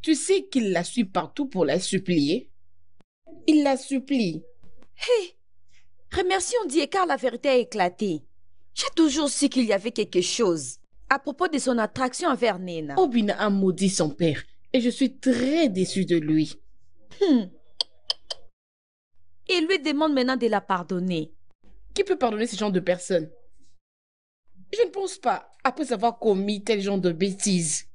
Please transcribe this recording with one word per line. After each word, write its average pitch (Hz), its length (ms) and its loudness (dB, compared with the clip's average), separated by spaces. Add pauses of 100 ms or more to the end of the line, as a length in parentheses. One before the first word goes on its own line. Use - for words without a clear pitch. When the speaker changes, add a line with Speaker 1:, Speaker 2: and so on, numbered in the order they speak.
Speaker 1:
Tu 311 140 4
sais 381 320 2
qu'il 220 240 0
la 170 120 2
suit 226 220 -2
partout 180 420 -4
pour 185 180 0
la 147 140 2
supplier. 175 680 0 (960)
Il 302 160 6
la 269 140 2
supplie. 247 680 -2 (540)
Speaker 2:
Hé, 427 380 0 (800)
remercions 381 520 0
Dieu 285 180 0
car 392 200 0
la 277 120 0
vérité 240 320 -2
a 254 80 6
éclaté. 185 640 0 (500)
J'ai - 220 -4
toujours 294 340 4
su - 200 0
qu'il 254 160 2
y 208 80 2
avait 196 180 0
quelque 202 300 0
chose 170 560 0 (320)
à 277 100 4
propos 294 280 -2
de 311 100 0
son 247 200 0
attraction 254 520 -2
envers 226 300 2
Nena. 165 400 -6
Speaker 1:
Obina 233 400 4
a 208 100 2
maudit 190 400 4
son 165 200 0
père 156 340 0 (300)
et 262 80 4
je 240 80 2
suis 254 280 0
très 262 500 2
déçue 185 380 0
de 170 120 2
lui. 156 380 2 (680)
Speaker 2:
Hmm. 262 240 6 (2000)
Il 349 180 2
lui 381 120 2
demande 294 340 0
maintenant 262 240 2
de 233 100 0
la 208 140 2
pardonner. 180 720 -2 (640)
Speaker 1:
Qui 403 80 2
peut 370 140 0
pardonner 220 300 0
ce 220 80 -8
genre 208 160 0
de 185 80 2
personne ? 175 500 0 (1400)
Je 453 120 2
ne 359 80 2
pense 392 260 -6
pas, - 320 -2 (140)
après 262 280 0
avoir 233 280 0
commis 202 440 0
tel 214 160 0
genre 196 200 0
de 175 120 2
bêtises. 180 840 0